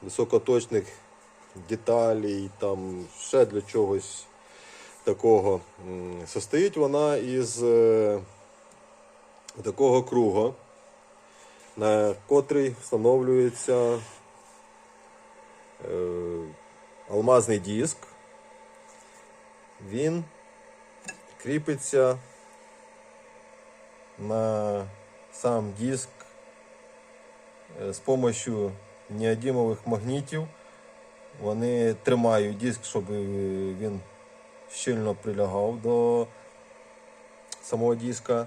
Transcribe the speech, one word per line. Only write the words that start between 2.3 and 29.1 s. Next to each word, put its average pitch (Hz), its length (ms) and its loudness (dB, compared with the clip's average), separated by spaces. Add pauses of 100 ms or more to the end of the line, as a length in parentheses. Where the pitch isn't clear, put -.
там 92 480 -6 (140)
ще 131 260 4
для 104 160 -4
чогось 98 640 -2 (800)
такого. 101 560 4 (260)
М, 90 400 -10
состоїть 165 500 -2
вона 147 400 2
із, 120 460 -4
е, 113 580 4 (1400)
такого 127 400 4
круга, 117 500 2 (1200)
на 107 380 4 (140)
котрий 139 540 2
встановлюється, 123 1160 2 (1900)
е, 87 540 -4 (720)
алмазний 110 480 4
диск. 104 380 -4 (1900)
Він 156 360 -2 (1160)
кріпиться 135 760 0 (2000)
на 107 680 -2 (480)
сам 113 460 -2
диск, 127 300 -4 (1700)
е, 98 120 -6
з 92 60 -10
помощью 117 760 0 (400)